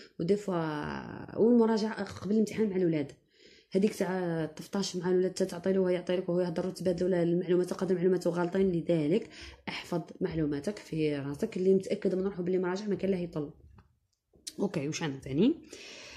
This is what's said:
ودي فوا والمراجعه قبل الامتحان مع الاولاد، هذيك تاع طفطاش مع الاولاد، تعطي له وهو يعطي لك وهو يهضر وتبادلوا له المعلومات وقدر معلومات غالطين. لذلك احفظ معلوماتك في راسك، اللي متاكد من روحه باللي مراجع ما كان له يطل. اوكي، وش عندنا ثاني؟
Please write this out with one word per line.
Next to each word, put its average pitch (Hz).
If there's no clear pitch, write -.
ودي 170
فوا 151
والمراجعه 220
قبل 196
الامتحان 214
مع 185
الاولاد، 165
هذيك 196
تاع 175
طفطاش 185
مع 180
الاولاد، 185
تعطي 190
له 190
وهو 185
يعطي 180
لك 185
وهو 175
يهضر 180
وتبادلوا 180
له 175
المعلومات 175
وقدر 185
معلومات 180
غالطين. 175
لذلك 170
احفظ -
معلوماتك 160
في 151
راسك، 143
اللي 190
متاكد 190
من 185
روحه 190
باللي 185
مراجع 185
ما 202
كان 190
له 185
يطل. 165
اوكي، 156
وش 156
عندنا 139
ثاني؟ 165